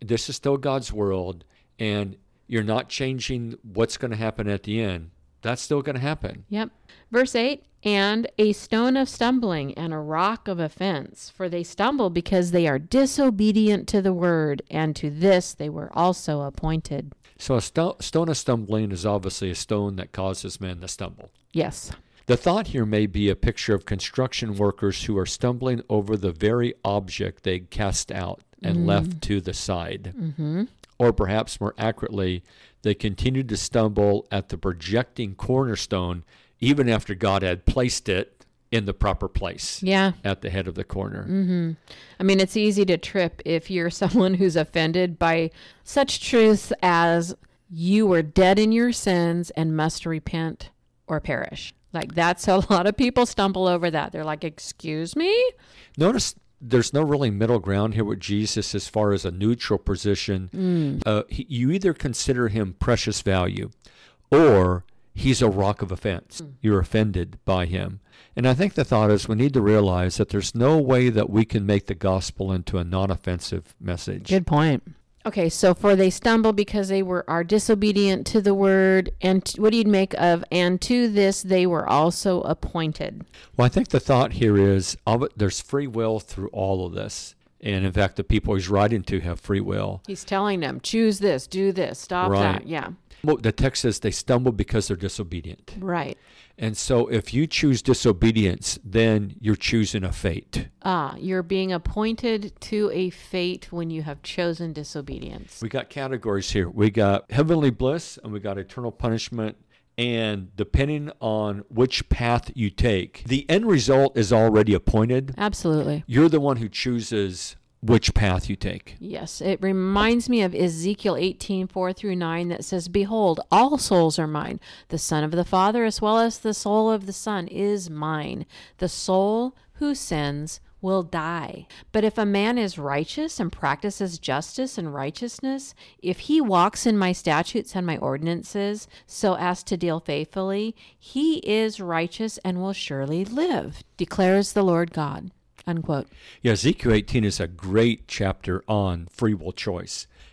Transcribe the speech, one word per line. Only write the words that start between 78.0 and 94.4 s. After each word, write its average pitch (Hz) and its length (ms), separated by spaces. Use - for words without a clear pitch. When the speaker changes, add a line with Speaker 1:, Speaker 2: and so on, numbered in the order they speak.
Speaker 2:
to 220 160
the 202 100
word. 190 580
And 190 200
t-" - 160
what 214 140
do 233 60
you 226 60
make 196 360
of, 170 320
"And 180 300
to 247 260
this 202 340
they 185 240
were 170 220
also 170 540
appointed"? - 840
Speaker 1:
Well, 120 80
I 123 60
think - 180
the - 120
thought 131 340
here 104 240
is, 98 480
of 117 160
it, - 120
there's 101 280
free 143 240
will 113 340
through - 280
all 95 360
of 87 80
this. 101 420
And 95 240
in 92 60
fact, 98 240
the 98 80
people 107 300
he's 92 140
writing 104 360
to 95 160
have 82 200
free 101 200
will. 98 460
Speaker 2:
He's 196 180
telling 196 360
them, 135 220
"Choose 220 380
this, 175 260
do 190 260
this, 180 280
stop 185 300
Speaker 1:
Right. 98 120
Speaker 2:
that." 98 240
Yeah. 147 240
Speaker 1:
Well, 151 160
the 110 140
text - 280
says 113 200
they 107 100
stumble 123 420